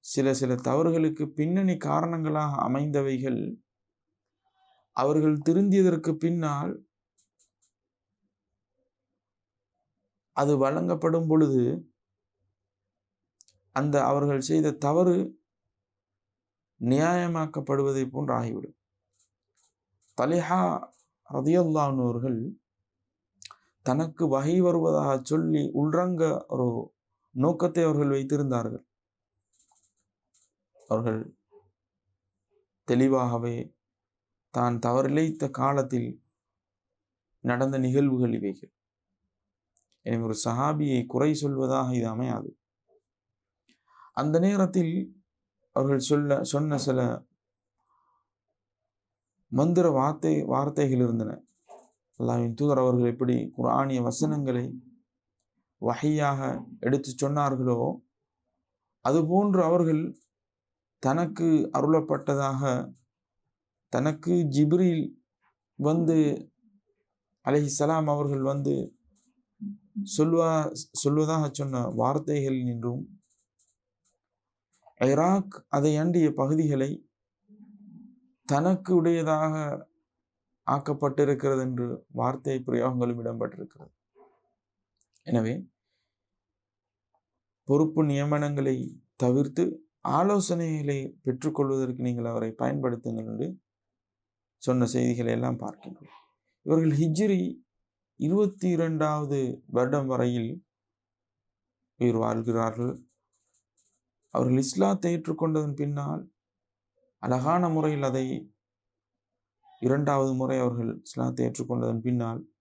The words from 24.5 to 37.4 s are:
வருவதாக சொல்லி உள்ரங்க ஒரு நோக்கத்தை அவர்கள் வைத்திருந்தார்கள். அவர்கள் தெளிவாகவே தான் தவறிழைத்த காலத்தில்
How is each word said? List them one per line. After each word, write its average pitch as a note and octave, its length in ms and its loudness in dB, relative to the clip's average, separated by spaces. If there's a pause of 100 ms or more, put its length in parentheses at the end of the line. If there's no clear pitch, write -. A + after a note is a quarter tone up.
வருவதாக D#3+ 640 2
சொல்லி D#3 400 0 (120)
உள்ரங்க D#3+ 480 0 (240)
ஒரு B2+ 200 0 (680)
நோக்கத்தை D#3+ 480 0
அவர்கள் D3 320 2
வைத்திருந்தார்கள். C3+ 680 -2 (2000)
அவர்கள் A2 500 -4 (1500)
தெளிவாகவே B2 680 2 (960)
தான் A#2+ 260 0
தவறிழைத்த C3+ 720 0
காலத்தில் C3 600 -2 (1300)